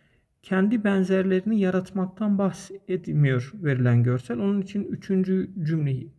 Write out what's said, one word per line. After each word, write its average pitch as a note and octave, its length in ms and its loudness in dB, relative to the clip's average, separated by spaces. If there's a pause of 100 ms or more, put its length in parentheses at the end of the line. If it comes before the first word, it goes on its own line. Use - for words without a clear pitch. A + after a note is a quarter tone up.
(420)
Kendi G3+ 420 0
benzerlerini F#3+ 760 2
yaratmaktan F#3+ 760 0
bahsetmiyor D#3 1160 0
verilen B2+ 500 2
görsel. B2 360 -2
Onun G3+ 220 0
için G3 220 -6
üçüncü F#3 680 -2 (120)
cümleyi, D3 560 -2